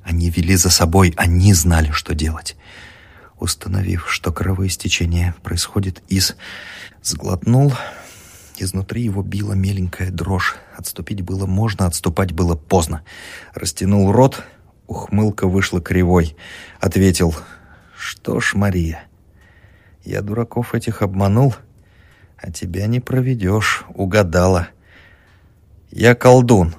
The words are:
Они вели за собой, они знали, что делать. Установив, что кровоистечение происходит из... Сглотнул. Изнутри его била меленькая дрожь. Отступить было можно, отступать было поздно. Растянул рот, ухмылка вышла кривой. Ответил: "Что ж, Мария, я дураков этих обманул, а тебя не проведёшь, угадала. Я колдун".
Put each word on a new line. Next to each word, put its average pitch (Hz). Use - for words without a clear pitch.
Они 85
вели 87
за 90
собой, 87
они 87
знали, 80
что -
делать. 78
Установив, 92
что -
кровоистечение 87
происходит -
из... 95
Сглотнул. 117
Изнутри 98
его 101
била 98
меленькая 95
дрожь. 90
Отступить 95
было 95
можно, 98
отступать 87
было 85
поздно. 80
Растянул 98
рот, 131
ухмылка 98
вышла 92
кривой. 87
Ответил: 92
"Что -
ж, -
Мария, 90
я 95
дураков 117
этих -
обманул, 101
а -
тебя 92
не 123
проведёшь, 123
угадала. 90
Я 120
колдун". 120